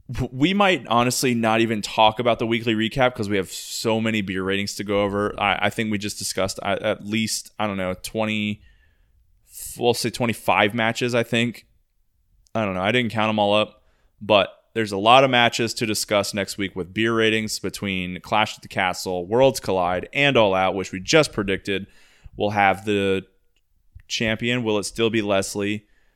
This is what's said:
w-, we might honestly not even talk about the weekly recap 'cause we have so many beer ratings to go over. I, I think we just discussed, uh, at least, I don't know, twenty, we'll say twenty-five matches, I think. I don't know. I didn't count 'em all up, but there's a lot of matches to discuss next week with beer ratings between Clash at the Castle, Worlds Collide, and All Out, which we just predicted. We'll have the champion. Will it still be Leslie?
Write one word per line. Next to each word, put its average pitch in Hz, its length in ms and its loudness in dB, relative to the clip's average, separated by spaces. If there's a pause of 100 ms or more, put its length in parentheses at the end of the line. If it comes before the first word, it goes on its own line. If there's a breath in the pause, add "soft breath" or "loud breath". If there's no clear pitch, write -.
(100)
w-, 127 220 -4
we 151 220 0
might 185 320 2
honestly 123 480 2
not 113 260 2
even 113 220 0
talk 110 380 4
about 117 180 2
the 120 80 -2
weekly 113 280 0
recap 123 400 0
'cause 104 140 -4
we 101 80 0
have 92 160 -2
so - 480 -4
many 110 220 0
beer 95 220 -4
ratings 98 320 -2
to 107 80 -8
go 101 180 0
over. 101 360 -2
I, 101 280 0
I 104 40 0
think 110 200 -4
we 104 80 -2
just 101 200 -10
discussed, - 440 -4
uh, 98 180 -2
at 107 240 -4
least, 107 540 -4
I 107 80 -2
don't 101 100 -4
know, 92 260 -4
twenty, 107 600 -4 (1160)
we'll 120 160 2
say - 160 -4
twenty-five 104 640 0
matches, 117 400 -2
I 117 80 2
think. 117 440 -2 (880)
I 110 100 -2
don't 95 100 -4
know. 92 80 -4
I 104 100 0
didn't 120 200 0
count 110 180 0
'em 107 80 -2
all 104 160 2
up, 107 280 -2 (380)
but 104 300 4 (240)
there's 107 180 -2
a 101 60 -2
lot 117 240 8
of 135 80 4
matches 117 440 2
to - 100 -6
discuss 104 480 0
next 101 240 -6
week 98 180 -4
with 90 200 -8
beer 113 200 0
ratings 110 440 0
between 92 640 -6
Clash 107 340 0
at - 60 -20
the - 60 -18
Castle, 90 580 -2
Worlds 127 340 2
Collide, 90 540 -2
and 139 200 2
All 107 200 4
Out, 95 200 2
which 95 180 -6
we 95 80 -8
just 147 320 2
predicted. 98 540 -4 (520 soft breath)
We'll 104 120 0
have 101 360 4
the 98 400 0 (840)
champion. 120 560 -2
Will 107 140 0
it 95 60 -4
still 113 260 0
be 113 100 0
Leslie? 101 640 -2 (320)